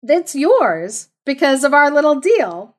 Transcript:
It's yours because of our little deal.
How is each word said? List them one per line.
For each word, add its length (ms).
It's 320
yours 720
because 380
of 100
our 160
little 300
deal. 580